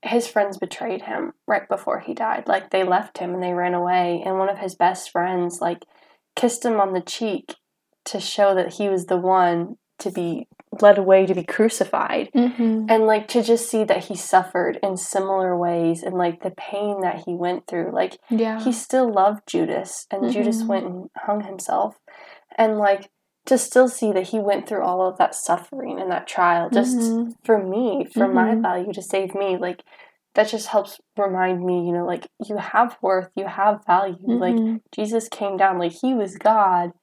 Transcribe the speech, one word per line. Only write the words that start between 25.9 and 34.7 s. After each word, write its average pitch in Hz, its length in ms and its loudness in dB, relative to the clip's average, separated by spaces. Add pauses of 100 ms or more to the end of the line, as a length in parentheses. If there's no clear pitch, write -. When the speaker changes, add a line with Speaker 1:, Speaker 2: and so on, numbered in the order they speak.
Speaker 1:
and 185 120 -4
that - 160 -4
trial 175 420 2
just 247 280 2
Speaker 2:
Mm-hmm. 233 340 0 (120)
Speaker 1:
for 220 140 4
me, 214 480 0
for 233 220 0
my 190 240 4
Speaker 2:
Mm-hmm. 226 100 2
Speaker 1:
value, 180 320 -2
to 190 80 -10
save 190 340 -4
me, 196 220 -2
like, 180 260 -6 (520)
that 214 120 4
just 214 200 -6
helps - 340 -2 (160)
remind 185 480 0
me, 180 200 0
you 175 60 -2
know, 175 140 -2
like, 175 220 -6 (200)
you 208 100 -6
have - 440 0
worth, 185 340 0
you 190 120 -6
have 208 380 2
value. 185 300 2 (120)
Like, 233 280 2
Speaker 2:
Mm-hmm. 226 220 0 (140)